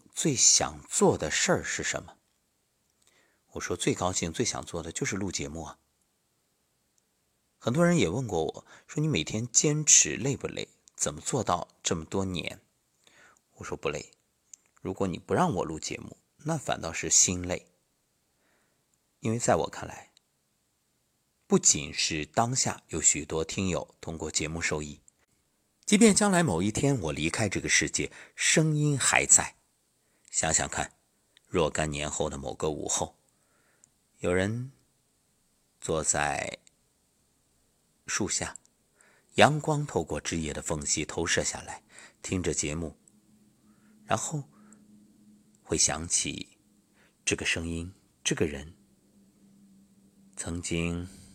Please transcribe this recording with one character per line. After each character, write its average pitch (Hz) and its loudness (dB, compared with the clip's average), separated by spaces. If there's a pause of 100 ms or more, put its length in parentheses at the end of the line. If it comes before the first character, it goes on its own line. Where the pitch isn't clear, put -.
(160)
最 151 0
想 73 4
做 151 6
的 80 -2
事 - 2
儿 117 2
是 - -4
什 - -4
么？” - -20 (1300)
我 - -10
说 - -6
：“最 - 0
高 92 0
兴、 85 -2
最 117 -2
想 - -4
做 - -8
的 82 -10
就 - -4
是 104 -2
录 95 -4
节 73 -6
目 80 -8
啊。” - -14 (1800)
很 - 0
多 170 4
人 175 4
也 101 6
问 117 -2
过 85 0
我， - -6 (220)
说 - -4
：“你 156 2
每 95 2
天 110 -4
坚 151 2
持 - 6
累 120 -2
不 - -6
累？ - -8 (260)
怎 - -4
么 76 -12
做 120 -2
到 87 0 (160)
这 - 0
么 80 -2
多 98 -2
年？” 90 -6 (920)
我 - -14
说 - -10
：“不 73 -4
累。 73 -8 (680)
如 92 -6
果 98 -2
你 92 -2
不 - -6
让 151 2
我 87 -2
录 78 -6
节 - -8
目， - -14 (280)
那 156 -2
反 - -4
倒 82 -6
是 82 -4
心 90 4
累。” 90 -4 (1500)
因 113 -2
为 117 0
在 120 2
我 78 0
看 - -12
来， - -14 (1300)
不 196 6
仅 73 2
是 76 -2
当 120 0
下 - 0
有 80 -4
许 73 2
多 80 -2
听 95 -2
友 80 -4
通 85 -8
过 80 -6
节 78 -2
目 82 -6
受 78 -2
益， 73 -10 (840)
即 208 4
便 208 8
将 208 2
来 175 4
某 90 2
一 104 2
天 139 2
我 80 -2
离 73 0
开 107 0
这 87 -2
个 76 -4
世 76 2
界， - -4 (240)
声 156 2
音 147 2
还 69 4
在。 - 4 (760)
想 - 0
想 69 0
看， - -6 (540)
若 82 2
干 78 -2
年 73 -4
后 76 -2
的 73 -8
某 67 -8
个 - -2
午 73 -4
后， - -2 (1000)
有 87 0
人 110 0 (1080)
坐 80 0
在 73 0 (1500)
树 - -4
下， - -6 (800)
阳 135 8
光 147 0
透 87 0
过 76 -6
枝 - -4
叶 76 -2
的 73 -8
缝 73 -4
隙 78 0
投 82 -4
射 85 2
下 - -6
来， - -14 (400)
听 90 -2
着 80 0
节 73 -4
目， 80 -6 (1120)
然 - 0
后 143 -4 (1200)
会 - -2
想 80 0
起 - -4 (640)
这 - 2
个 - -4
声 85 -2
音， 85 -6 (300)
这 - 0
个 98 2
人 71 -6 (1600)
曾 85 -6
经 87 -2 (260)